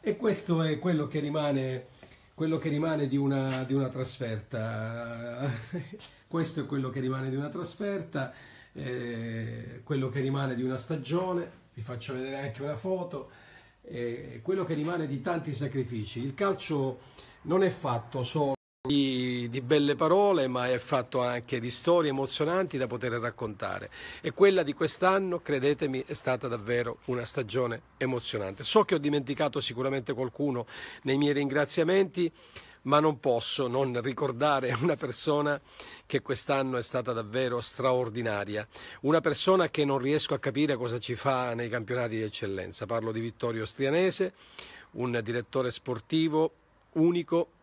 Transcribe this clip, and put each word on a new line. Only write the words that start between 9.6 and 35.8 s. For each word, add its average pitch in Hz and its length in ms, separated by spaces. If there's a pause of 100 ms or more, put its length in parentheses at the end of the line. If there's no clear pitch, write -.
quello 135 260
che 139 100
rimane 135 360
di 123 80
una 131 140
stagione. 165 720 (280)
Vi 113 80
faccio 123 320
vedere 135 240
anche 135 240
una 147 120
foto. 175 540 (560)
Eh, 120 560
quello 185 220
che 165 120
rimane 156 320
di 135 140
tanti 160 320
sacrifici. 120 720
Il 139 100
calcio 156 680 (440)
non 180 200
è 185 60
fatto 123 540
solo 139 300 (340)
di, 127 600
di 127 120
belle 143 340
parole, 165 520
ma 123 220
è 127 80
fatto 127 440
anche 120 380
di 120 100
storie 170 420
emozionanti 147 680
da 127 100
poter 120 260
raccontare. 104 760 (320)
E 165 100
quella 190 320
di 143 100
quest'anno, 185 680
credetemi, 139 640
è - 80
stata 127 340
davvero 117 580
una 123 200
stagione 117 560 (160)
emozionante. 117 680
So 208 220
che 180 100
ho 156 40
dimenticato 147 600
sicuramente 131 540
qualcuno 123 520 (380)
nei 135 140
miei 147 160
ringraziamenti, 160 1000 (520)
ma 143 160
non 151 200
posso 123 480
non 123 340
ricordare 131 800
una 160 140
persona 147 640 (460)